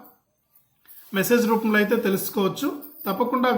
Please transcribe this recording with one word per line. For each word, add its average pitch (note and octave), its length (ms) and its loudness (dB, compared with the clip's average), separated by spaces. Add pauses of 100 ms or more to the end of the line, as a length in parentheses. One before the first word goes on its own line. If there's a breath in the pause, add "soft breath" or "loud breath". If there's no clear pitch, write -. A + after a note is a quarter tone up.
(1200 loud breath)
మెసేజ్ G#3+ 340 4
రూపంలో G#3+ 300 2
అయితే G#3 240 2
తెలుసుకోవచ్చు. F#3+ 640 -2 (360)
తప్పకుండా B3 520 0